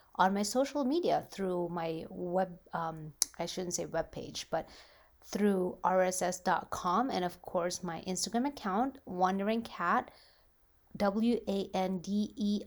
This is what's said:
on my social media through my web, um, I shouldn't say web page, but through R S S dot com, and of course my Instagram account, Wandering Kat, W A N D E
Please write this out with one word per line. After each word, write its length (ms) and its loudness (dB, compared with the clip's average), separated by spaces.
on 180 6
my 80 2
social 440 2
media 440 2
through 380 -2
my 420 -4
web, 480 -2
um, 400 -4
I 100 -4
shouldn't 260 -6
say 120 -4
web 280 -6
page, 360 -10
but 200 -4
through 580 2
R 200 6
S 180 0
S 180 -2
dot 300 0
com, 400 0
and 160 0
of 160 -6
course 420 -4
my 240 -6
Instagram 400 0
account, 580 0
Wandering 560 2
Kat, 480 0
W 420 2
A 240 0
N 260 0
D 380 -2
E 300 0